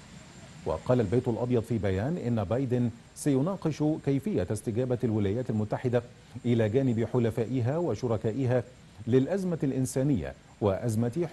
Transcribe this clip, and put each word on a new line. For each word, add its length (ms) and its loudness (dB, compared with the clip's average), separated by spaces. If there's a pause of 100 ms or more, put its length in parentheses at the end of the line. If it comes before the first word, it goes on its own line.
(680)
وقال 340 2
البيت 280 2
الأبيض 340 0
في 160 -2
بيان 380 0
إن 280 0
بايدن 460 0 (240)
سيناقش 680 0 (220)
كيفية 460 0
استجابة 540 -2
الولايات 460 0
المتحدة 520 0 (420)
إلى 240 4
جانب 360 2
حلفائها 760 0
وشركائها 840 0 (440)
للأزمة 560 2
الإنسانية 720 0 (260)
وأزمة 720 0